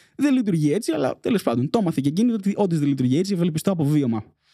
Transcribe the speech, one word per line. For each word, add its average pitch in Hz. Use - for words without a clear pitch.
Δεν 285
λειτουργεί 165
έτσι, 220
αλλά 294
τέλος 208
πάντων, 123
το 233
έμαθε 165
και 135
εκείνη 214
ότι 202
όντως 175
δεν 143
λειτουργεί 131
έτσι, 190
ευελπιστώ 170
από 165
βίωμα. 135